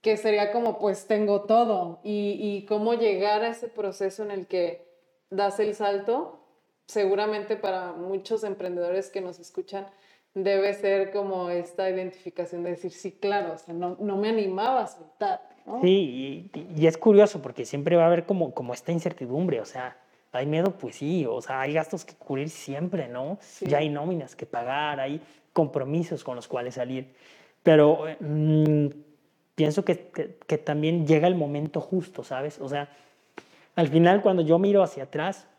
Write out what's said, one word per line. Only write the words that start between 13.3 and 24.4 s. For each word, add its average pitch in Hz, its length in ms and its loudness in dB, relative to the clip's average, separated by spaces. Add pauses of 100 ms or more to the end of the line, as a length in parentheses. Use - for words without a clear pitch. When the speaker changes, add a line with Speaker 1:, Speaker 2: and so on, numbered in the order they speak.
Speaker 1:
o - 40 -12
sea, - 160 -16
no, 175 260 -4
no 202 180 -2
me 214 120 0
animaba 220 540 0
a - 40 -6
soltar", - 600 -6 (160)
¿no? 226 160 -6
Speaker 2:
Sí, 170 720 2
y, 151 140 -12 (140)
y 165 60 8
es 160 100 4
curioso 208 440 6
porque 127 240 -8
siempre 143 320 0
va 165 60 8
a 165 40 8
haber 170 180 4
como, 170 280 -2
como 123 200 -6
esta - 180 -8
incertidumbre, 160 680 -2
o 104 60 -8
sea, 127 320 -12 (340)
¿hay 127 140 -4
miedo? 175 320 0
Pues 120 200 -12
sí, 156 280 -2
o 113 160 -4
sea, 131 200 -6
hay 139 120 -4
gastos 156 320 -4
que - 80 -20
cubrir 139 360 -6
siempre, 156 600 -6
¿no? 135 320 -8
Speaker 1:
Sí. - 260 -14
Speaker 2:
Ya 143 120 2
hay 151 100 0
nóminas 147 460 -6
que - 100 -14